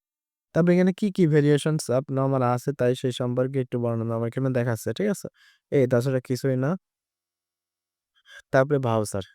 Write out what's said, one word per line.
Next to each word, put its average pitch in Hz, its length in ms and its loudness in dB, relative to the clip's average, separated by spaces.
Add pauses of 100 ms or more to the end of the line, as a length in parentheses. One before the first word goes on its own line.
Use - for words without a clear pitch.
(540)
তারপরে 175 200 4
এখানে 180 180 4
কি 208 180 -2
কি 185 160 2
ভেরিয়েশনস 147 640 2
আপনার 135 340 0
আমার 135 180 0
আছে, 123 300 0
তাই 123 220 2
সেই 127 180 -4
সম্পর্কে 127 480 -2
একটু 123 180 -4
বর্ণনা 117 360 -2
আমার 117 140 -2
এখানে 131 220 -2
দেখাচ্ছে, 120 420 -2
ঠিক 185 140 -2
আছে? 202 220 -4 (440)
এই 135 140 4
তাছাড়া 127 340 0
কিছুই 131 360 -2
না। 131 140 0 (1800)
তারপরে 139 280 2
ভাউচার, 113 440 -2 (120)